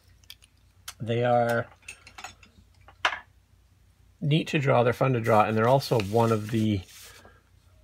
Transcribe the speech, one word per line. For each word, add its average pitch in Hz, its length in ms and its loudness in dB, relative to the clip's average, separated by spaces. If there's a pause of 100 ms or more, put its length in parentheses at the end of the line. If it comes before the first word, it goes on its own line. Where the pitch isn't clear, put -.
(1000)
they 117 240 -2
are 120 420 0 (2500)
neat 156 280 0
to 165 100 -2
draw, 131 240 2
they're 120 100 0
fun 131 200 0
to 117 80 -2
draw, 110 240 4
and 110 120 -2
they're 113 120 2
also 135 320 2
one 113 320 2
of 107 180 -4
the 110 300 -2 (1040)